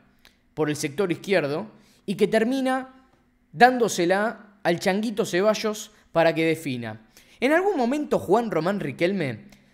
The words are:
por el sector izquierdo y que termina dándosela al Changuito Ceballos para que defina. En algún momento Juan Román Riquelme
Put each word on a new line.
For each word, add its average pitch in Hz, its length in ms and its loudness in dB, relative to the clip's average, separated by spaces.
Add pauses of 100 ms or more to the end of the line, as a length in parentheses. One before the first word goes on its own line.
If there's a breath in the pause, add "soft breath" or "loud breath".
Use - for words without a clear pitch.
(540 soft breath)
por 151 160 -2
el 147 80 -2
sector 156 340 -2
izquierdo 170 560 -2 (380 soft breath)
y 208 100 -4
que 202 140 2
termina 262 800 -2 (420)
dándosela 214 1120 2
al 170 160 0
Changuito 202 460 -2
Ceballos 208 640 -2 (220 soft breath)
para 165 200 4
que 160 120 0
defina. 127 640 -4 (320 soft breath)
En 262 100 2
algún 370 240 2
momento 254 440 0
Juan 220 300 0
Román 175 300 -2
Riquelme 151 720 -4 (240 soft breath)